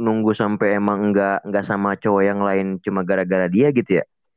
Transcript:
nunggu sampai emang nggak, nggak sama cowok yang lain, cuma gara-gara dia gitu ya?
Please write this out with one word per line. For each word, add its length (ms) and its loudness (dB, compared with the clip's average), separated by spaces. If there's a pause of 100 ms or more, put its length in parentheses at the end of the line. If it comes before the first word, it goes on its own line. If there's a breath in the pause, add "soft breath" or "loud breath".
nunggu 320 2
sampai 480 0
emang 320 0
nggak, 400 0
nggak 160 -2
sama 320 -2
cowok 240 2
yang 160 0
lain, 400 -2
cuma 240 -4
gara-gara 400 0
dia 240 2
gitu 320 0
ya? 40 -6 (320)